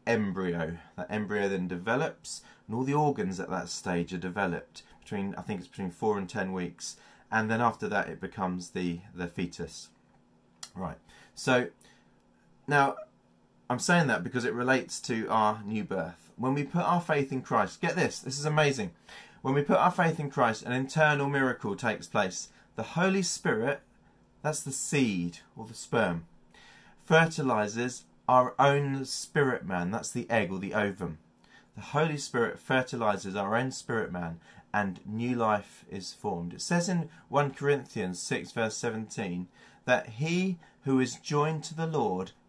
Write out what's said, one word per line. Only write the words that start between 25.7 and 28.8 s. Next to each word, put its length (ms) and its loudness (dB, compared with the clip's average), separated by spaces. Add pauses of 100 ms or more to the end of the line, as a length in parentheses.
sperm, 500 0 (800)
fertilizes 1000 4 (220)
our 320 6
own 460 4